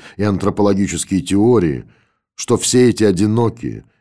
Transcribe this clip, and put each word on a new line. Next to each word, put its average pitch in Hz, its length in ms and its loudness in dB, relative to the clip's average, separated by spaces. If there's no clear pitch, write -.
и 95 60 -6
антропологические 98 1000 -2
теории, 95 640 0
что - 200 -2
все 123 320 2
эти 110 160 0
одинокие 104 800 -2